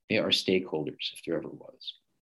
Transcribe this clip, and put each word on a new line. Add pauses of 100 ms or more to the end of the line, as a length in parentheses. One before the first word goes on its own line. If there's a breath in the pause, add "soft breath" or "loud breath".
They
are
stakeholders,
if
there
ever
was. (460)